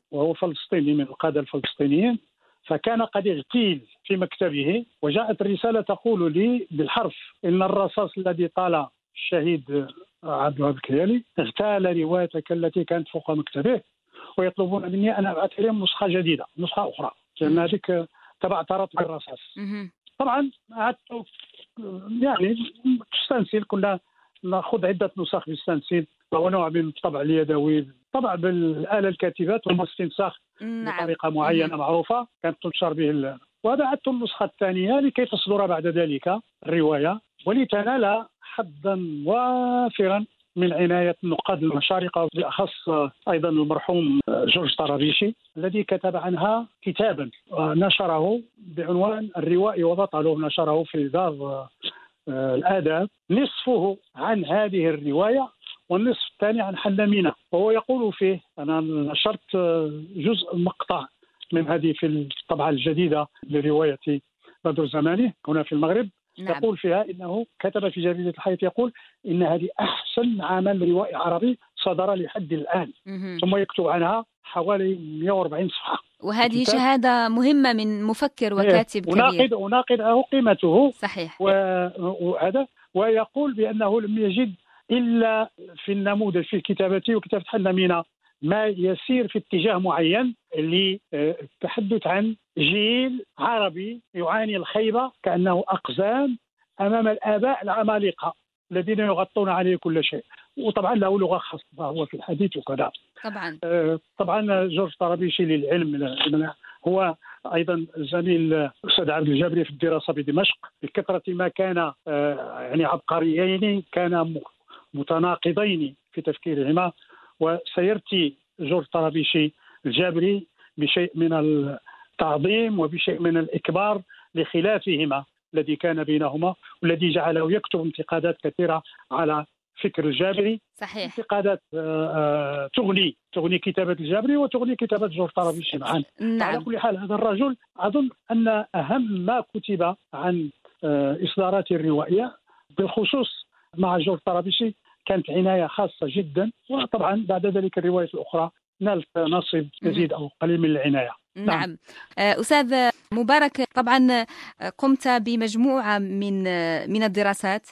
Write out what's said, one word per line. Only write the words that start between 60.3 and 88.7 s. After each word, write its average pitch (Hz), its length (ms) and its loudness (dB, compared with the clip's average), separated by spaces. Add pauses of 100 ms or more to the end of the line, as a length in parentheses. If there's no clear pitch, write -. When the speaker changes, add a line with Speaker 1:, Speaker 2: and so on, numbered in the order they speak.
Speaker 1:
مقطع 175 500 -2 (460)
من 165 160 0
هذه 160 240 0
في 165 140 -4
الطبعة 151 640 -2
الجديدة 151 560 0 (240)
لرواية 147 720 0 (440)
بدر 156 220 0
زمانه 170 460 0 (160)
هنا 156 140 0
في 147 100 -6
المغرب. 160 360 0 (300)
Speaker 2:
نعم. 180 200 -4
Speaker 1:
يقول 214 180 0
فيها 185 340 0
إنه 185 360 -6 (140)
كتب 196 280 -2
في 175 120 -6
جريدة 175 300 -2
الحياة، 180 320 -4
يقول 233 300 -2 (340)
إن 180 160 2
هذه 170 260 2 (120)
أحسن 220 600 -2
عمل 185 500 2
روائي 185 240 2
عربي 175 440 0 (180)
صدر 185 380 0
لحد 170 380 -6
الآن. 160 400 -2 (140)
Speaker 2:
مهم. 190 320 -8
Speaker 1:
ثم 185 180 2
يكتب 190 300 0
عنها 175 380 2 (180)
حوالي 190 520 0
مية 160 360 -4
وأربعين 180 380 0
صفحة. - 300 -6 (240)
Speaker 2:
وهذه 233 400 0
Speaker 1:
كتاب 269 140 2
Speaker 2:
شهادة 254 520 4
مهمة 254 440 4
من 214 320 -2
مفكر 226 420 -2
Speaker 1:
إيه، 202 220 2
Speaker 2:
وكاتب 208 320 4
كبير. 170 140 -2
Speaker 1:
وناقد، 240 380 4
وناقد 233 460 0
له 226 240 4
قيمته. 240 680 4
Speaker 2:
صحيح. 185 500 -6
Speaker 1:
و-، 190 480 2 (100)
وهذا، 185 680 -2 (280)
ويقول 220 600 0
بأنه 214 460 0
لم 214 180 -2
يجد 208 360 0 (360)
إلا 226 600 2 (340)
في 202 80 -2
النموذج، 202 520 0
في - 160 -2
كتابته 190 540 0
وكتابة 202 320 -2
حنا 190 260 0
مينا، 180 320 2 (380)
ما 202 240 2
يسير 196 600 0